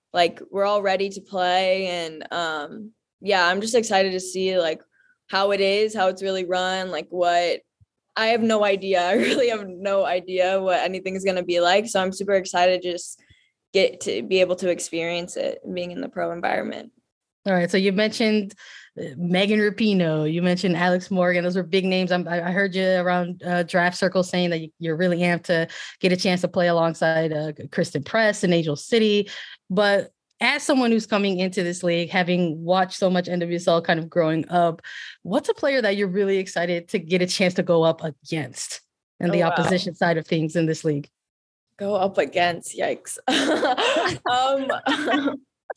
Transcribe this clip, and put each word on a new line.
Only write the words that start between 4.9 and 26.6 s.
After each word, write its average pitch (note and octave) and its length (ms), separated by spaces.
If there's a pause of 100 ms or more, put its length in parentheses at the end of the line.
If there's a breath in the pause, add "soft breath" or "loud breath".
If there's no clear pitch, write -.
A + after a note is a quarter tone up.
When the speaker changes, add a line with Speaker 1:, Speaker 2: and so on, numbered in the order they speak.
Speaker 1:
how G3 240
it G3 80
is, G#3 340
how F#3+ 140
it's F#3 140
really F#3+ 220
run, F#3 460
like, E3 180
what, F3 520 (580)
I A3 100
have A3+ 140
no A3 220
idea. F#3+ 360
<laughs> F3 80
I G3 60
really B3 340
have G#3+ 180
no F#3+ 380
idea F3+ 560
what F#3 200
anything's F#3+ 440
gonna F#3 180
be F3 180
like, F#3+ 280
so F#3+ 140
I'm F#3 100
super G3 220
excited F#3 480
to F3+ 100
just - 300 (500 soft breath)
get - 280
to A#2 220
be F#3 180
able F3+ 160
to F#3 140
experience E3+ 680
it, - 220 (160)
being F3 160
in F3+ 100
the E2+ 80
pro E3+ 240
environment. G3+ 600 (540)
Speaker 2:
All G3 60
right, F3 180
so G#3 60
you G3 160
mentioned, G#3+ 640 (440 loud breath)
uh, - 100 (100)
Megan F#3 400
Rapinoe, F#3 760
you E3+ 80
mentioned F3+ 360
Alex F3+ 340
Morgan. F3+ 340
Those F3+ 120
were F#3 60
big F3+ 220
names. F#3 260
I'm, F3+ 160
I, E3+ 220
I F#3 40
heard F#3+ 220
you F#3+ 120
around, F3+ 580
uh, F3 200
draft F3+ 340
circles F#3 320
saying F3+ 200
that E3 100
you, D#3+ 180
you're E3 180
really F3 220
amped F3 260
to E3 240 (320 loud breath)
get F#3 120
a F3+ 40
chance F3+ 240
to F3+ 80
play F3 200